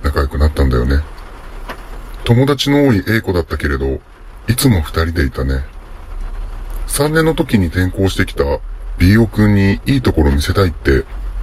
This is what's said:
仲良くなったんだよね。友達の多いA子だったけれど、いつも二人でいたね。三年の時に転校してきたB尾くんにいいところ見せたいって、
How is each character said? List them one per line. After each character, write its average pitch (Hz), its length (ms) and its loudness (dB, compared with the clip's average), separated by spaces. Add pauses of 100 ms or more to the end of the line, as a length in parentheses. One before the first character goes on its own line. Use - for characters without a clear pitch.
仲 73 160 -2
良 73 80 0
く 69 100 -6
な 71 100 4
っ 71 40 2
た 69 140 0
ん 64 40 2
だ 64 60 0
よ 62 100 2
ね。 69 160 2 (1200)
友 120 200 6
達 143 240 0
の 143 200 6
多 120 40 4
い 95 140 2
A 110 140 2
子 - 100 -4
だ 87 80 2
っ 80 60 -2
た - 120 -6
け 73 120 -2
れ 69 80 -2
ど、 67 240 -4 (480)
い 117 80 2
つ - 100 2
も 98 140 4
二 82 240 -2
人 82 80 -4
で 80 120 0
い 64 60 -2
た 65 140 -4
ね。 65 180 -2 (1200)
三 151 260 0
年 160 100 4
の 160 120 2
時 156 220 0
に 92 100 2
転 92 220 0
校 95 200 0
し - 60 -4
て 98 100 0
き - 100 -10
た - 80 0 (540)
B 95 200 6
尾 117 100 4
く 107 200 2
ん 104 80 4
に 98 300 2
い 135 120 2
い 127 40 0
と 104 100 2
こ 78 120 2
ろ 69 80 4
見 71 100 2
せ 90 100 -2
た 98 140 4
い 87 40 0
っ - 20 -4
て、 - 340 0 (380)